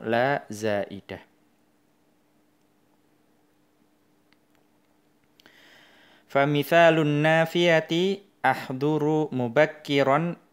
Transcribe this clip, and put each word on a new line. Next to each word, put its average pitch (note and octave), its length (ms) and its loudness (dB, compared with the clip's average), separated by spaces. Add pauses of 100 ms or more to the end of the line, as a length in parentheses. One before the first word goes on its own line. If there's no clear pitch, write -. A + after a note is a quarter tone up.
la B2 480 -2
zaidah. G2+ 720 -8 (4000)
Famithalun D3 880 2
nafiyati E3 1040 0 (160)
ahduru D3 960 -2
mubakkiran C#3+ 960 0 (200)